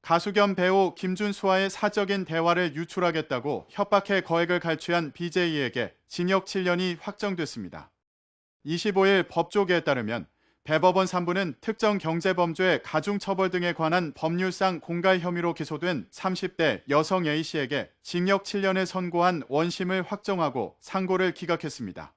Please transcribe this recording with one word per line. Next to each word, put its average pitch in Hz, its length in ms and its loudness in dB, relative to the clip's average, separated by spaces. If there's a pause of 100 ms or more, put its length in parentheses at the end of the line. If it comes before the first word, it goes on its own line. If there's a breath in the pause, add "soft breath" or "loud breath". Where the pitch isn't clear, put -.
가수 170 300 0
겸 202 240 4
배우 185 400 4
김준수와의 190 720 0
사적인 202 540 -2
대화를 165 500 0
유출하겠다고 151 960 -2
협박해 202 520 2
거액을 170 360 0
갈취한 165 540 -2
비제이에게 151 840 -2 (140)
징역 185 380 0
칠 190 180 -4
년이 180 360 0
확정됐습니다. 151 920 -8 (720)
이십오 185 420 2
일 196 160 6
법조계에 175 600 0
따르면 117 440 -2 (380)
대법원 180 420 4
삼 175 180 -2
부는 175 360 -2
특정 214 380 0
경제범죄 170 840 2
가중처벌 190 680 -2
등에 175 240 -2
관한 160 400 0
법률상 180 680 -2
공갈 175 400 2
혐의로 175 340 -2
기소된 156 560 -4
삼십 185 460 -4
대 135 320 2
여성 156 380 2
A씨에게 147 640 -2 (140)
징역 190 420 0
칠 202 180 -4
년을 190 240 2
선고한 175 640 0
원심을 180 540 0
확정하고 160 800 -2
상고를 185 520 0
기각했습니다. 127 840 -6